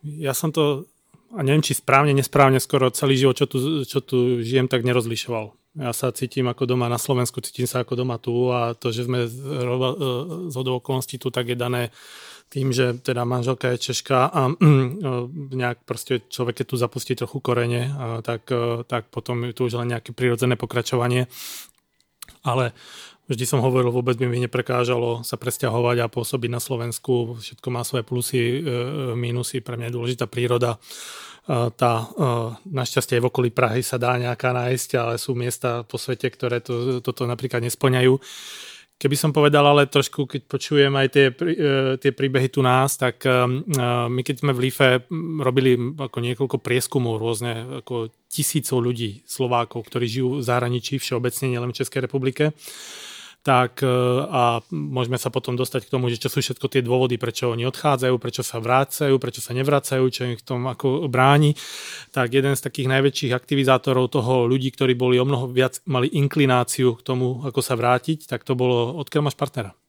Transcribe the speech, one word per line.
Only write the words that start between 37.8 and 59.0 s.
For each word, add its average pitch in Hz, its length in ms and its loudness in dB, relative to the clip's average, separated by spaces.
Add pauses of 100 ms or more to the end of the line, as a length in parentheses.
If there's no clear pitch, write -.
Keby 139 160 0
som 151 160 2
povedal, 147 320 6
ale 143 240 8
trošku, 139 400 0
keď - 240 -8
počujem 139 400 0
aj 135 240 2
tie 139 160 6
prí-, 165 240 -2
e, 139 480 2
tie 139 80 4
príbehy 131 400 0
tu 131 160 2
nás, 131 320 4
tak, 123 240 -2
e, 131 80 4 (800)
my 123 160 -2
keď 139 160 -6
sme 143 80 2
v 123 160 -2
Lífe 127 400 4 (320)
robili 131 400 4
ako 131 400 -6
niekoľko 123 400 -4
prieskumov 120 640 -2
rôzne, 117 640 -6
ako 117 260 -6 (160)
tisícov 135 560 -2
ľudí, 117 400 -4
Slovákov, 120 640 -2
ktorí 120 240 -4
žijú 127 180 -2 (120)
v 113 80 -4
zahraničí 123 500 0
všeobecne, 123 480 -2
nielen 123 240 -2
v - 80 -10
Českej 131 240 -4
republike, 135 560 0 (880)
tak, 127 320 4
e, 135 80 2 (400)
a 120 400 2
môžeme 131 480 -2
sa 120 160 -2
potom 127 240 -4
dostať 127 320 -4
k - 80 -4
tomu, 123 160 0
že 113 80 -6
čo 135 80 -4
sú - 160 0
všetko - 240 -6
tie 127 160 2
dôvody, 123 320 2
prečo 120 320 -4
oni 117 220 -2
odchádzajú, 127 500 2
prečo 120 240 -6
sa 117 160 -6
vrácajú, 135 560 2